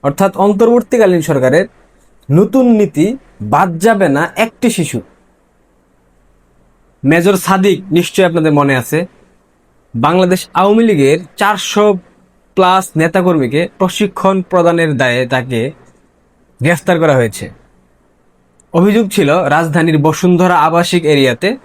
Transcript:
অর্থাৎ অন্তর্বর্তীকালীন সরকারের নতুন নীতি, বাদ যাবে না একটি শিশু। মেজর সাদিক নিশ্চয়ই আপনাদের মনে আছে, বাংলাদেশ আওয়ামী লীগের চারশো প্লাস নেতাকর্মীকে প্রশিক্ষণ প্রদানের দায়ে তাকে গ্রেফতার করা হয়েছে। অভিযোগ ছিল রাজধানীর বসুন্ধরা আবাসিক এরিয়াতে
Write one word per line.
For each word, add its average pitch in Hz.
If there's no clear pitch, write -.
অর্থাৎ 165
অন্তর্বর্তীকালীন 208
সরকারের 143
নতুন 214
নীতি, 185
বাদ 139
যাবে 196
না 139
একটি 226
শিশু। 156
মেজর 170
সাদিক 190
নিশ্চয়ই 175
আপনাদের 160
মনে 143
আছে, 147
বাংলাদেশ 180
আওয়ামী 208
লীগের 160
চারশো 208
প্লাস 185
নেতাকর্মীকে 160
প্রশিক্ষণ 190
প্রদানের 170
দায়ে 123
তাকে 127
গ্রেফতার 170
করা 156
হয়েছে। 113
অভিযোগ 202
ছিল 156
রাজধানীর 160
বসুন্ধরা 175
আবাসিক 165
এরিয়াতে 139